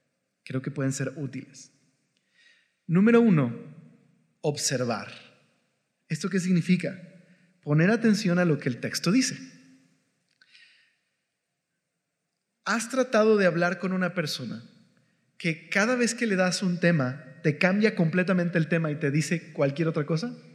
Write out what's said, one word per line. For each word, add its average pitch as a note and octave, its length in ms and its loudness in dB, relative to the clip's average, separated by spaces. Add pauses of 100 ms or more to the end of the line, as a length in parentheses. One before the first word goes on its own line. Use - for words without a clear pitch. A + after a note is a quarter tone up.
(440)
Creo C3 180 -6
que D3 80 -6
pueden C3+ 220 -4
ser C3+ 240 -6
útiles. - 560 -12 (1120)
Número G#3+ 340 6
uno, D3+ 340 4 (880)
observar. A#2+ 720 -4 (960)
¿Esto E3+ 220 -6
qué F#3 100 0
significa? F3+ 600 0 (640)
Poner D#3 280 4
atención G#3 480 2
a F3+ 60 2
lo D3+ 140 2
que - 100 -6
el A#2 120 -4
texto - 320 -2
dice. B3+ 260 0 (3250)
¿Has A3+ 240 -2
tratado A3+ 480 2
de G3 100 2
hablar F3 320 0
con F#3 140 -4
una F#3 220 -2
persona B2 480 -6 (760)
que D#3+ 320 -6
cada A3 260 0
vez A#3+ 180 0
que A#3+ 120 -4
le G3+ 100 -2
das F#3 260 0
un F3 160 -2
tema, C#3+ 460 0 (180)
te D3+ 140 0
cambia G#3 380 2
completamente F3 640 0
el D#3+ 100 0
tema E3 220 0
y D3 60 -4
te C#3+ 140 -2
dice D#3+ 420 -2
cualquier D3+ 360 0
otra D#3+ 160 -2
cosa? E3+ 300 -4 (200)